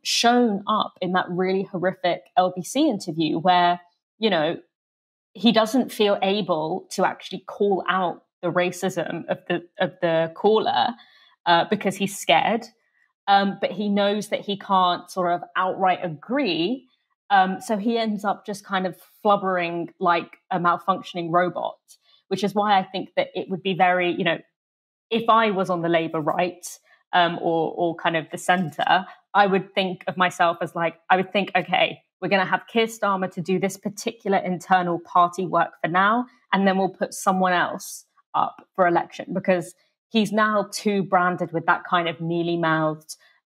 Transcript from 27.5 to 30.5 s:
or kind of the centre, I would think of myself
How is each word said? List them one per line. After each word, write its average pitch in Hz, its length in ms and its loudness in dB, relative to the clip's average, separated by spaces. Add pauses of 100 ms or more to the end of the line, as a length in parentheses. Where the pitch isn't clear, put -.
or 170 200 0
kind 165 200 -2
of 160 140 -4
the 180 80 -8
centre, 180 640 0 (300)
I 202 120 6
would 190 280 0
think 185 320 -2
of 185 100 -6
myself 175 460 2